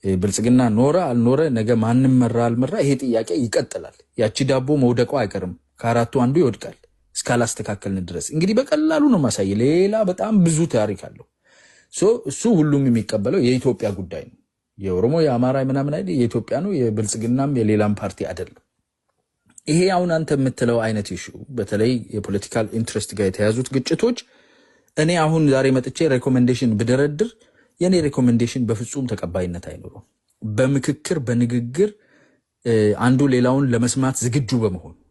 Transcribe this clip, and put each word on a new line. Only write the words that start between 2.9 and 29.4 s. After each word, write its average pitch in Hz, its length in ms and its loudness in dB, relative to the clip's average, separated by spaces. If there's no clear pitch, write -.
ጥያቄ 113 380 -2
ይቀጥላል። - 580 -4
ያቺ 110 280 -2
ዳቦ 131 220 0
መውደቋ 120 400 2
አይቀርም። 92 360 -4
ከአራቱ 117 420 0
አንዱ 127 180 2
ይወድቃል 131 400 0
እስካላስተካከልን 101 880 -4
ድረስ። 85 220 -10
እንግዲህ 180 280 0
በቀላሉ 302 540 0
ነው 208 100 4
ማሳየ። 101 380 0
ሌላ 175 460 2
በጣም 196 360 -2
ብዙ 165 180 4
ታሪክ 107 340 0
አለው። - 220 -20
ሶ 190 160 2
እሱ 139 140 -8
ሁሉም 147 300 2
የሚቀበለው 113 580 0
የኢትዮጵያ 123 500 0
ጉዳይ 92 320 -10
ነው። - 120 -20
የኦሮሞ፣ 98 440 0
የአማራ 127 420 2
ምናምን 135 300 -2
አይደል፣ 185 180 -6
የኢትዮጵያ 120 480 -2
ነው። 196 140 -4
የብልጽግናም 117 840 -2
የሌላም 107 400 2
ፓርቲ 98 300 -10
አይደለም። - 380 -12
ይሄ 156 120 2
አሁን 180 220 0
አንተ 160 200 -2
የምትለው 131 480 0
አይነት 110 300 -2
ኢሹ፣ 87 140 -10
በተለይ 110 420 0
የፖለቲካል 101 640 -4
ኢንትረስት 110 400 -4
ጋር 101 120 -2
የተያዙት 107 460 0
ግጭቶች፣ 160 480 0
እኔ 156 200 2
አሁን 160 300 2
ዛሬ 135 240 4
መጥቼ 131 260 -2
ሬኮሜንዴሽን 127 640 2
ብደረድር 139 560 0
የኔ 185 220 2
ሬኮሜንዴሽን 123 640 2
በፍጹም 117 420 -4
ተቀባይነት 90 580 -6